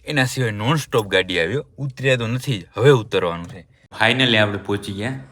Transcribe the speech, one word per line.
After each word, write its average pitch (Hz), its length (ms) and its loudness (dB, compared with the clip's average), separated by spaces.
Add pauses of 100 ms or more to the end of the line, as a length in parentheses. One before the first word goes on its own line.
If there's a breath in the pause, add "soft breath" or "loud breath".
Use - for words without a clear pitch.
એના 139 200 0
સિવાય 123 260 -2
નોન 107 240 0
સ્ટોપ 127 320 -2
ગાડી 92 320 0
આવ્યો, 98 260 -2 (120)
ઉતર્યા 135 380 0
તો 117 120 -4
નથી 123 300 -4
જ, 85 80 -10 (120)
હવે 127 140 6
ઉતરવાનું 90 540 0
છે. - 200 -18 (360 soft breath)
Finally 120 360 4
આપણે 101 200 2
પહોંચી 101 360 -6
ગયા 120 260 -6 (120)